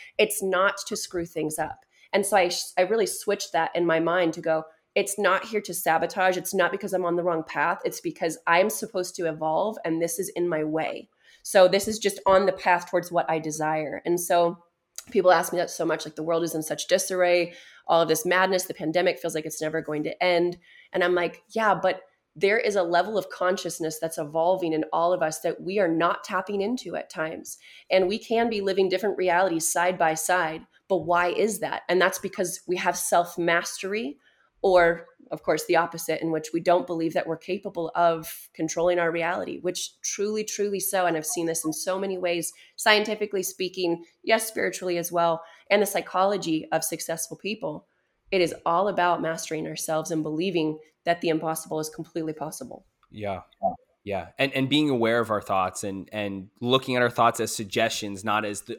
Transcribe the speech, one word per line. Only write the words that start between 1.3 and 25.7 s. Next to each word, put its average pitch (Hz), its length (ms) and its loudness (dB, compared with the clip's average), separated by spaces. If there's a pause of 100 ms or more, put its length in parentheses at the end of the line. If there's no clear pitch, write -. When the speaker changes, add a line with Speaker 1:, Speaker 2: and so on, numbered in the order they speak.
Speaker 1:
up. - 260 -8 (280)
And 196 140 2
so 208 100 4
I, 180 120 6
sh-, - 280 -6
I 185 60 6
really 202 240 2
switched 202 460 -4
that 165 220 0
in 175 100 0
my 165 140 4
mind 165 360 2
to 175 60 -12
go, 160 240 0 (300)
"It's 202 240 0
not 190 280 2
here 214 160 -4
to 175 120 -8
sabotage. 170 640 2
It's 175 180 -4
not 175 160 4
because 190 220 -6
I'm 185 120 0
on 170 120 0
the 175 80 0
wrong 170 180 0
path. 165 420 -2
It's 165 160 -6
because 165 460 -4
I'm 180 240 4
supposed 190 460 -6
to 175 100 -2
evolve 160 580 -2
and 165 160 0
this 170 200 -2
is 175 160 -4
in 175 120 2
my 156 140 0
way. 156 460 -4 (340)
So 190 240 8
this 196 220 2
is 214 100 -2
just 196 280 -2
on 190 200 6
the 185 60 4
path 180 360 0
towards 175 220 0
what 170 180 0
I 160 120 0
desire." 156 640 -4
And 175 160 0
so 175 380 2 (520)
people 185 220 6
ask 170 200 4
me 175 60 -2
that 165 120 0
so - 140 -4
much, 156 200 0
like, 156 100 -14
"The 156 80 -8
world 165 220 0
is 160 100 -2
in 156 80 -2
such 151 240 -6
disarray, 180 680 2 (340)
all 165 140 6
of 160 60 2
this 156 160 0
madness, 185 420 2
the - 80 -8
pandemic 170 440 0
feels 165 160 -6
like 156 120 -4
it's 156 160 -10
never 156 180 -2
going 151 240 -4
to - 180 -6
end." 175 360 2 (340)
And 180 100 0
I'm 180 120 2
like, 175 340 -2
"Yeah, 220 260 2
but 180 280 0 (340)
there 196 220 4
is 202 180 0
a 190 60 4
level 180 360 2
of - 120 -4
consciousness 175 680 -2
that's 165 200 -6
evolving 165 540 0
in 156 200 0
all 170 200 2
of 175 100 0
us 156 180 -2
that 170 200 -2
we 185 180 -4